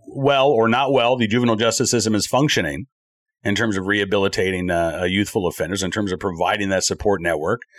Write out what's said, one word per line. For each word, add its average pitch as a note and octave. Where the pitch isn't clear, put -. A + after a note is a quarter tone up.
well C#3
or A2+
not C3
well B2
the A#2
juvenile A#2
justice A2+
system A2
is G2
functioning B2
in G2+
terms G#2+
of F#2
rehabilitating, G2
uh, E2+
uh, F2+
youthful F#2+
offenders, F2+
in F2+
terms G#2
of F2
providing G2
that F#2
support G2
network. E2+